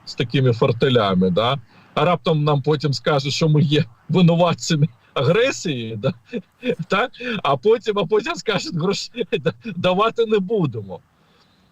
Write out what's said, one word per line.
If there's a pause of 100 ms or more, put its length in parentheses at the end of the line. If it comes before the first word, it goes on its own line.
з
такими
фортелями,
да? (360)
А
раптом
нам
потім
скажуть,
що
ми
є (240)
винуватцями (260)
агресії,
да? (760)
Так? (320)
А
потім,
а
потім
скажуть,
грошей
да-, (240)
давати
не
будемо. (720)